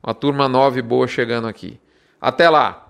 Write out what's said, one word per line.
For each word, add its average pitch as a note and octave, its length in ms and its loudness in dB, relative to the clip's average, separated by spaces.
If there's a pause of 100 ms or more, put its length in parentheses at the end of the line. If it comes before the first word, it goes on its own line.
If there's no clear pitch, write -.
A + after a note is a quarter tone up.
Uma A2+ 120 -6
turma C#3 340 -2
nova C3 320 2
e - 20 -6
boa B2 240 0
chegando A#2 420 -4
aqui. - 320 -14 (400)
Até E3+ 300 2
lá! C3+ 400 0